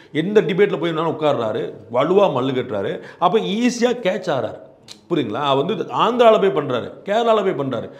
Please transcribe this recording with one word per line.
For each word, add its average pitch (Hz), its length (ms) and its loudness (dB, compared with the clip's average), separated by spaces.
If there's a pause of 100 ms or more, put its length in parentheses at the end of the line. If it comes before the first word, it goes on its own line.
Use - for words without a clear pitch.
(120)
எந்த 190 300 2
டிபேட்ல 175 380 0
போய் 170 120 -2
வேணாலும் 160 200 -2
உட்கார்றாரு, 120 500 -2 (320)
வலுவா 170 400 4
மல்லு 131 200 0
கட்டுறாரு, 104 400 -4 (260)
அப்ப 180 200 4
ஈஸியா 233 600 0
கேட்ச் 190 300 -4
ஆறாரு, 117 300 -2 (500)
புரியுங்களா? 131 400 -2
அவர் 139 160 2
வந்து 202 280 -4
ஆந்திரால 220 460 4
போய் 185 180 2
பண்றாரு, 123 300 -2 (160)
கேரளால 220 400 2
போய் 170 160 -2
பண்றாரு, 120 300 -4 (100)